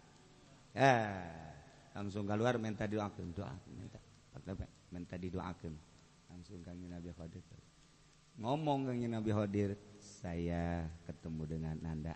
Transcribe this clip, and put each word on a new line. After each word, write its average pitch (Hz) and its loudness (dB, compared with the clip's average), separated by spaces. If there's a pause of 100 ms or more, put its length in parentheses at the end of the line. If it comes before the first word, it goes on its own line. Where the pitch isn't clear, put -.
(760)
Eh, 107 6 (640)
langsung 101 -2
keluar 113 4
minta 110 -2
doakeun, 101 -2
doa, 82 -4 (180)
minta. - -10 (960)
Minta 90 -6
didoakeun. 87 -4 (540)
Langsung 90 -14
Kangjeng 87 -10
Nabi 87 -6
Khidir. 82 -10 (1000)
Ngomong 139 4
Kangjeng 120 2
Nabi 110 4
Khidir, 101 4 (260)
"Saya 85 0 (240)
ketemu 80 -4
dengan 80 0 (120)
Anda 80 -2